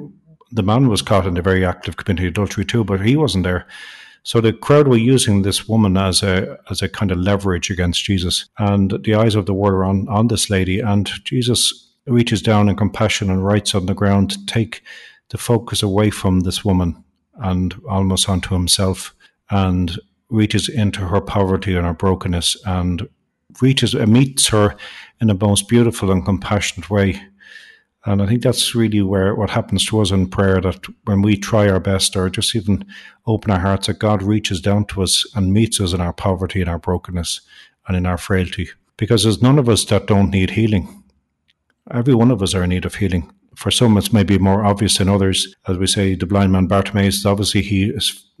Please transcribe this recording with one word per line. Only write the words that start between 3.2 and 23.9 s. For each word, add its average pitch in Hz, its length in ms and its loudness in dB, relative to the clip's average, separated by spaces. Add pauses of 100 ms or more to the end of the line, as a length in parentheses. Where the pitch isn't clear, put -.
there. 90 220 -4 (580)
So - 160 0
the 110 120 2
crowd 147 360 2
were 123 80 4
using 113 460 2
this 95 260 -2
woman 107 280 2
as 95 260 0
a, 98 360 -2 (100)
as 95 140 -6
a 95 60 -4
kind 98 240 -4
of 87 60 -2
leverage 98 520 -2
against 87 340 -2
Jesus. 90 440 -2 (100)
And 101 320 2 (140)
the 107 100 2
eyes 107 220 2
of 98 100 -2
the 98 80 -2
world 98 200 2
are 95 100 0
on, 95 240 0
on 110 200 2
this 107 220 -2
lady. 95 300 0
And 101 300 0 (140)
Jesus - 680 -2 (140)
reaches 117 360 2
down 104 260 4
in 92 80 0
compassion 107 540 -2
and 95 140 0
writes 101 300 0
on 92 120 -2
the 95 80 -2
ground 98 360 2
to - 160 -10
take - 360 -4 (480)
the - 80 -8
focus - 440 -2
away 104 280 2
from 92 300 0
this 87 240 -4
woman 90 400 0 (320)
and 92 380 -4 (140)
almost 95 400 -2
onto 95 260 -2
himself, 92 600 -2 (360)
and 92 480 0 (320)
reaches 104 380 0
into 101 340 -2
her 92 180 0
poverty 95 560 -2
and 87 100 0
her 85 80 -2
brokenness 90 720 -2
and 90 420 -4 (540)
reaches, 127 340 2